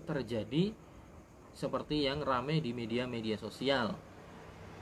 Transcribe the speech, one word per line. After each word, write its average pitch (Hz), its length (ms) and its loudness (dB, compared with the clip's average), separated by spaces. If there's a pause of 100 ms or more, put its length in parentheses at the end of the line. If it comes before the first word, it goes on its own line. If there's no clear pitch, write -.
terjadi 139 680 2 (800)
seperti 139 560 0
yang 147 160 0
ramai 135 360 4
di 120 120 0
media-media 117 640 0
sosial. 120 560 2 (880)